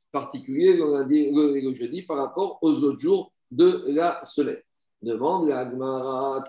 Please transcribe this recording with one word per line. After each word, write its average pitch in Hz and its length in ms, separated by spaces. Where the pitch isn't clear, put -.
particulier 139 640
le 165 160
lundi, 143 400
le, 143 260
le 131 160
jeudi 127 280
par 156 160
rapport 165 420
aux 147 240
autres 135 160
jours 180 320
de 170 360
la 156 360
semaine. - 380
Demande 143 480
la 127 220
Gemara, 131 800